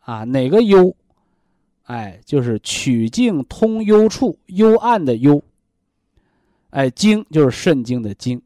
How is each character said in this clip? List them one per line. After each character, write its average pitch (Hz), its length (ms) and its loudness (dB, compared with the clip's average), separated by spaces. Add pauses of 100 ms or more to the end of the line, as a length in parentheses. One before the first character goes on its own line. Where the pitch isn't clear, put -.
啊， 110 240 -12
哪 127 240 -2
个 202 140 4
幽？ 190 320 4 (880)
哎， 107 400 -14
就 143 180 -2
是 117 180 -4
曲 117 480 -4
径 180 360 -2
通 220 400 -4
幽 214 240 4
处， 214 380 -4
幽 220 300 2
暗 226 260 0
的 127 140 -2
幽。 143 260 2 (1300)
哎， 135 200 -2
经 214 400 0
就 151 180 4
是 - 20 2
肾 135 340 -2
经 123 180 -6
的 104 120 -8
经。 123 320 -8